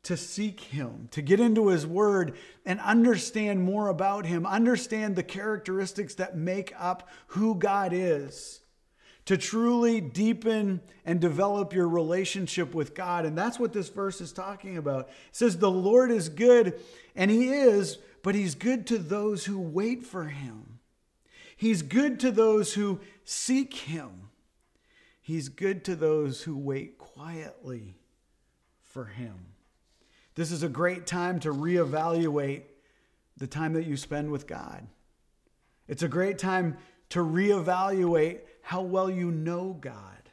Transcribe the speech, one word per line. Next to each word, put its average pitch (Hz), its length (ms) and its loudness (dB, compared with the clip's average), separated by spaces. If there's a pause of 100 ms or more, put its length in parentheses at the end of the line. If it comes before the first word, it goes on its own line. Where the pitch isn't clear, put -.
to 175 120 -4
seek - 440 -6
him, 117 500 -8
to 151 100 -6
get 180 200 4
into 220 280 6
his 165 160 2
word 185 520 0 (280)
and 190 160 -2
understand 208 840 2
more 202 240 0
about 196 380 0
him, 170 200 -2
understand 220 680 0
the 185 80 -2
characteristics 196 920 -6
that 180 220 -6
make 185 420 -4
up 180 300 -6 (200)
who 214 280 0
God 196 360 0
is, 160 680 -2 (640)
to 190 120 2
truly 233 640 2
deepen 208 800 0 (240)
and 170 160 0
develop 190 520 0
your 175 160 2
relationship 175 840 -2
with 151 200 -4
God. 175 320 -2
And 156 100 -4
that's 220 220 -2
what 240 140 -2
this 196 160 -4
verse 196 320 -6
is 165 120 -12
talking 190 440 -10
about. 139 320 -4
It - 60 -20 (180)
says, 208 260 2
"The 196 120 4
Lord 220 420 6
is 175 160 0
good," 214 520 6 (360)
and 190 120 4
he 247 240 4
is, 208 460 4 (240)
but 196 140 0
he's 185 180 0
good 220 320 0
to 233 120 0
those 202 480 -2
who 196 120 -4
wait 202 460 -2
for 175 220 -8
him. 120 520 -12 (800)
He's 214 260 2
good 240 380 2
to 247 100 4
those 214 440 4
who 202 260 -2 (240)
seek 262 500 -2
him. 117 560 -12 (920)
He's 156 280 -6
good 190 380 -4
to 185 100 -4
those 151 460 0
who 156 140 -6
wait 139 420 -6
quietly 131 1000 -16 (800)
for 123 260 -16
him. 98 480 -16 (840)
This 165 160 -4
is 156 100 -4
a 165 60 -2
great 175 360 -2
time 175 360 -2
to 151 120 -2
reevaluate 156 1120 0 (680)
the 135 120 -10
time 160 240 -2
that 165 140 -2
you 143 100 -4
spend 147 340 -6
with 143 160 -6
God. - 400 -14 (1040)
It's 147 140 -6
a 160 60 -2
great 185 300 -2
time 185 380 0 (320)
to 175 120 -2
reevaluate 180 1200 2 (200)
how 185 200 -6
well 190 260 0
you 180 220 -2
know 170 420 -4
God. 107 600 -16